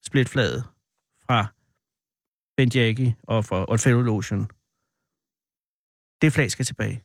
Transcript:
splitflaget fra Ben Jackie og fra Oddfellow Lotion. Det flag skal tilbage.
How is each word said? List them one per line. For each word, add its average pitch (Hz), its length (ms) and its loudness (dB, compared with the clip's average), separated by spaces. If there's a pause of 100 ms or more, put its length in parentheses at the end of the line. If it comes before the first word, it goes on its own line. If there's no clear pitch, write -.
splitflaget 123 580 -2 (600)
fra 110 220 0 (1080)
Ben 131 120 4
Jackie 120 540 0
og 110 220 -2
fra 95 260 -2
Oddfellow 120 300 4
Lotion. 104 460 -2 (1700)
Det 156 120 4
flag 143 180 0
skal - 140 -4
tilbage. 107 400 -6